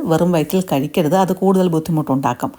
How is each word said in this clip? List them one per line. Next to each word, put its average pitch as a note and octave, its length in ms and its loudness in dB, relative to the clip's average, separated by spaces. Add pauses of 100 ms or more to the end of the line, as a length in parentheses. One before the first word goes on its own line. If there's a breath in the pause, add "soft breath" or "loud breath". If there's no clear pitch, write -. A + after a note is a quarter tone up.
വെറും F3 300 2
വയറ്റിൽ E3+ 300 0 (100)
കഴിക്കരുത്, D3+ 440 0
അത് F#3+ 160 2
കൂടുതൽ F#3 360 2
ബുദ്ധിമുട്ടുണ്ടാക്കും. D3+ 920 -2